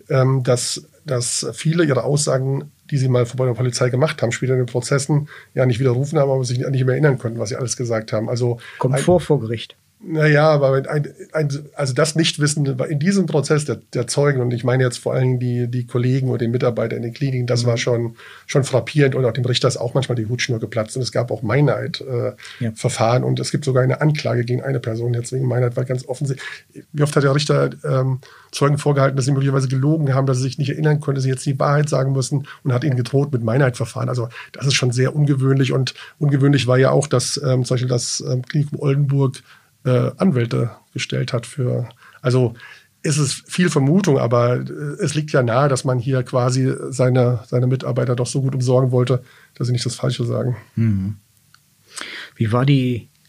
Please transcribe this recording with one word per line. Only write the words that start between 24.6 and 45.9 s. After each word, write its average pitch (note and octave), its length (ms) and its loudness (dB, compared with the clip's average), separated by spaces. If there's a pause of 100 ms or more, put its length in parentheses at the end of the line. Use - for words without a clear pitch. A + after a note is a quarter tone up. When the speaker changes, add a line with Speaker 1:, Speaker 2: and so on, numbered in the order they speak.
Speaker 1:
eine C3+ 160 -2
Person A#2 360 -4
jetzt A#2 180 -6
wegen C3 160 -2
Meineid, B2 280 0
weil B2 80 0
ganz B2+ 220 -4
offensichtlich, C3+ 400 -6 (460)
wie D3 100 -2
oft D3 140 2
hat C#3 80 4
der C#3 100 4
Richter, C#3+ 340 2 (140)
ähm, C3 380 0 (320)
Zeugen D3 260 2
vorgehalten, C#3 380 2
dass C3 80 0
sie C#3+ 80 0
möglicherweise C3+ 340 0
gelogen C3+ 480 2
haben, C3+ 140 2
dass B2+ 80 2
sie B2+ 80 -2
sich C3 140 -4
nicht C#3+ 120 -2
erinnern D3+ 300 2
konnten, C#3 160 -2
dass C3 80 -2
sie C3 60 0
jetzt C3 140 -4
die C3+ 140 0
Wahrheit D3 300 2
sagen C3+ 240 0
müssen C#3 340 -2 (160)
und C3+ 100 -2
hat B2 120 0
ihnen C3+ 120 0
gedroht C#3 360 0
mit A#2 100 0
Meineidverfahren. B2 640 0
Also B2 200 -4 (240)
das - 120 -8
ist C#3 100 2
schon B2 180 2
sehr B2+ 240 0
ungewöhnlich C3+ 560 2
und C3 220 -2 (260)
ungewöhnlich C#3 480 2
war B2+ 100 4
ja C3 140 4
auch, C#3+ 160 2
dass, - 360 0
ähm, B2+ 200 2
zum C3 100 -2
Beispiel B2+ 140 -2
das, - 360 -4
ähm, B2+ 180 -2
Klinikum D3 360 -2
Oldenburg, C#3 640 0 (420)
äh, B2+ 320 2
Anwälte B2+ 560 0 (200)
gestellt - 400 -4
hat A#2 140 -4
für, B2 420 -4 (320)
also B2+ 340 2 (500)
es D3+ 120 0
ist - 300 -2
viel F3+ 240 0
Vermutung, C#3+ 480 4
aber, A#2+ 380 2
äh, C3 60 -4 (380)
es D3+ 140 -2
liegt D3+ 160 -4
ja C#3 120 2
nahe, A#2+ 260 2
dass C3 160 -2
man B2+ 160 0